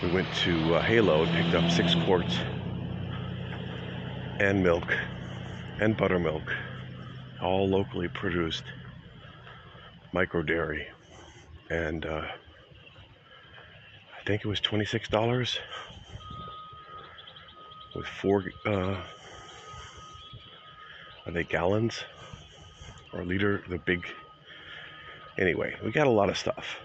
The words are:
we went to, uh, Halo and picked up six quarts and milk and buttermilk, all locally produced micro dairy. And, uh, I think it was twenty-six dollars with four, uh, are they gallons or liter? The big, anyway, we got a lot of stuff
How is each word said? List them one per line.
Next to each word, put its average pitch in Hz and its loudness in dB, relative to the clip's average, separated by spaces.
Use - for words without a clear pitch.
we 90 2
went 90 4
to, 82 4
uh, 78 6
Halo 85 6
and 82 2
picked 85 4
up 85 4
six 87 6
quarts 90 4
and 98 4
milk 87 4
and 107 4
buttermilk, 87 2
all 95 4
locally 95 2
produced 85 -2
micro 87 2
dairy. 80 0
And, 82 -2
uh, 78 -2
I - -18
think 101 2
it - -2
was 101 0
twenty-six 107 0
dollars 117 2
with 85 -6
four, 98 2
uh, 98 0
are - -8
they 85 0
gallons 98 2
or 87 -6
liter? 95 2
The 90 -4
big, 90 0
anyway, - 2
we 107 -2
got 151 6
a 131 8
lot 101 8
of 87 -2
stuff - -4